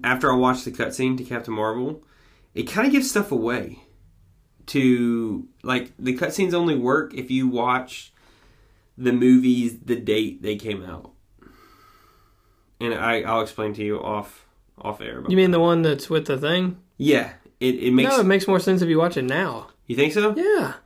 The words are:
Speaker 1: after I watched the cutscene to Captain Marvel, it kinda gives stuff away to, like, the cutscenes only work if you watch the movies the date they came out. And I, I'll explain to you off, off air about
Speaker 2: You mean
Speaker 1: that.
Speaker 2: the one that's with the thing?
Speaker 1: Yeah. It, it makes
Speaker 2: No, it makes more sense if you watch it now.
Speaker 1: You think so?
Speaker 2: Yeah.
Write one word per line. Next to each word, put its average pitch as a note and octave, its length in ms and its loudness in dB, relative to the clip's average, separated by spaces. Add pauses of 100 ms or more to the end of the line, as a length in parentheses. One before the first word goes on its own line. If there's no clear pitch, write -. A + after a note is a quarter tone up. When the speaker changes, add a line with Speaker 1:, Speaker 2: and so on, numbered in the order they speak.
Speaker 1:
after B2+ 280 0
I B2+ 40 2
watched B2+ 280 0
the B2 80 -8
cutscene C3 460 -4
to B2 60 -10
Captain A#2 300 -8
Marvel, B2 480 -4 (520)
it - 140 -6
kinda B3 220 0
gives C4+ 200 2
stuff G#3 220 -2
away A#2 480 -4 (880)
to, A#2+ 800 0 (160)
like, B2 360 -4
the B2+ 180 -2
cutscenes F3+ 380 -2
only E3+ 220 2
work C3 380 0
if - 160 -10
you C3 180 0
watch B2 640 -4 (840)
the B2 160 0
movies B2 720 4
the A#2+ 120 -2
date G#2+ 460 -4
they G#2 140 -4
came G2+ 280 -8
out. E2+ 260 -16 (1700)
And A#2 140 -2
I, A2+ 280 -2
I'll A2+ 200 0
explain G#2+ 320 -6
to G#2+ 100 -6
you G#2 160 -4
off, - 460 -8 (340)
off - 200 -10
air - 180 -10
about - 120 -8
Speaker 2:
You F#3 60 4
mean F#3 140 6
Speaker 1:
that. F3 80 4
Speaker 2:
the E3 40 4
one E3+ 200 4
that's D#3 260 0
with D#3 180 -2
the C3+ 120 -2
thing? F3+ 380 -2 (200)
Speaker 1:
Yeah. - 360 0 (280)
It, B2+ 160 2
it B2+ 160 0
makes C3 180 4
Speaker 2:
No, C4 100 4
it F#3+ 60 4
makes F#3+ 200 4
more F#3+ 140 4
sense F#3 220 2
if E3+ 60 0
you D#3 100 4
watch E3+ 180 2
it C3 80 -2
now. C#3 440 -4 (180)
Speaker 1:
You A#2+ 100 -4
think D3+ 160 2
so? G#3 240 2
Speaker 2:
Yeah. E4+ 380 0 (120)